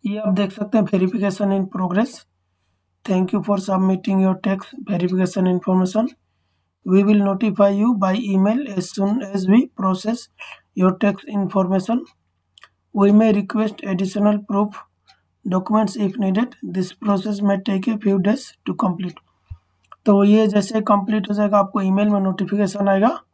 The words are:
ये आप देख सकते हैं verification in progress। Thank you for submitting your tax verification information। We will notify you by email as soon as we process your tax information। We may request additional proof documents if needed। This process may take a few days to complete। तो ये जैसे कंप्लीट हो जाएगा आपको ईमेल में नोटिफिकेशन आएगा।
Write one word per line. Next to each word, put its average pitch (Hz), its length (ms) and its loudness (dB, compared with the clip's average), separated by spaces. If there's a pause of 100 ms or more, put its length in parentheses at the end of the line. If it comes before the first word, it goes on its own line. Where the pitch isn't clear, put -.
ये 208 160 -4
आप 208 140 0
देख 190 180 0
सकते 208 260 -2
हैं 208 80 4
verification 196 680 0
in 196 100 0 (120)
progress। 185 360 -2 (920)
Thank 185 280 0
you 202 140 -2
for 202 120 0
submitting 190 640 0
your 190 100 2 (140)
tax 190 260 -6 (160)
verification 185 580 0
information। 185 640 0 (760)
We 190 180 4
will 208 240 4
notify 196 420 2
you 214 240 2 (100)
by 190 120 0
email 208 460 0 (140)
as 180 160 -6
soon 208 380 -2
as 190 180 -4
we 214 140 6 (200)
process 190 460 -2 (480)
your 185 180 2 (120)
tax 202 180 0 (140)
information। 190 680 -2 (920)
We 202 180 4
may 220 200 6
request 208 500 -2 (100)
additional 202 460 0 (120)
proof 208 320 -2 (600)
documents 208 520 -2
if 196 200 -4
needed। 208 380 -2 (220)
This 180 160 -4
process 202 480 -2
may 196 200 2
take 196 260 -2
a 220 100 -2
few 196 220 0 (100)
days 240 180 -2 (200)
to 185 180 -6
complete। 180 400 -6 (800)
तो 202 180 6
ये 214 240 6
जैसे 208 400 0
कंप्लीट 202 420 0
हो 208 40 -2
जाएगा 208 260 2
आपको 196 220 -2
ईमेल 196 280 2
में 208 100 2
नोटिफिकेशन 196 680 -2
आएगा। 196 200 4 (240)